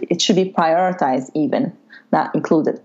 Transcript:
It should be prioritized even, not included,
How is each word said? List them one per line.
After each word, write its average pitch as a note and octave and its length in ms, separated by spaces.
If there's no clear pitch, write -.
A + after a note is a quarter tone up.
It F3 120
should G3 140
be F#3 160
prioritized E3 840
even, - 420
not - 220
included, D#3+ 520